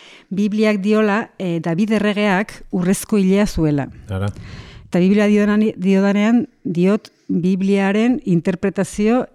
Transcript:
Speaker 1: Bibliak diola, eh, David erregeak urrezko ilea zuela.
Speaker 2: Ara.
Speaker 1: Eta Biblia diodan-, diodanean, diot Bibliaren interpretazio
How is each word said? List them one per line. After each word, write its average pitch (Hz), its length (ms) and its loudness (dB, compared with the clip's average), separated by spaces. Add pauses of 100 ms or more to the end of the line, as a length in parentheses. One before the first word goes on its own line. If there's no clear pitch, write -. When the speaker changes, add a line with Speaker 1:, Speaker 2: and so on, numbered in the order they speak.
(280)
Speaker 1:
Bibliak 208 540 0
diola, 214 560 0
eh, 170 240 -4
David 180 300 -2
erregeak 208 800 -2
urrezko 190 440 -2
ilea 196 300 2
zuela. 147 400 -2 (220)
Speaker 2:
Ara. 98 180 -4 (600)
Speaker 1:
Eta - 100 -2
Biblia 202 300 4
diodan-, 208 480 2
diodanean, 202 720 2 (160)
diot 185 480 0 (160)
Bibliaren 196 960 0
interpretazio 196 1120 -2